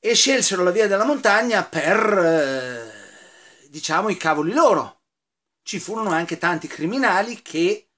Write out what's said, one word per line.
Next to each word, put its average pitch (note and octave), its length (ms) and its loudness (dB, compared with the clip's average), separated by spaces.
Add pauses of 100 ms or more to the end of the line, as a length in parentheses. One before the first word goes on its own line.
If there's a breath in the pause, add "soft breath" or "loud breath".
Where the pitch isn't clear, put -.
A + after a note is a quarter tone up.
e A3+ 100 2
scelsero G3 480 2
la F3+ 80 2
via G#3+ 140 2
della G3+ 200 2
montagna A3+ 580 2
per, E3 340 0
eh, C3+ 1700 -2
diciamo, D#3+ 400 -2
i F#3+ 80 -2
cavoli D#3+ 340 0
loro. A3+ 520 2 (600)
Ci - 160 -8
furono A3 300 -6
anche E3 280 -2
tanti E3 300 -2
criminali G#3 720 -2
che F3 460 -2 (100)